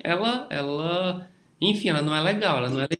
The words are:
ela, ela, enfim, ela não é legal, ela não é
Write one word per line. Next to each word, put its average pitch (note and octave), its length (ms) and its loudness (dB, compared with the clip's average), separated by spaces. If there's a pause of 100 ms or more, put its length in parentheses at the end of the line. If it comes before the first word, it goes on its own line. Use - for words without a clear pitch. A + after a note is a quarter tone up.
ela, A3+ 460 0
ela, E3 800 -2 (320)
enfim, G#3 280 2
ela D3+ 120 2
não D3+ 140 0
é D#3 40 2
legal, F#3 380 2
ela B2 120 0
não C3+ 120 0
é C#3 60 -2 (120)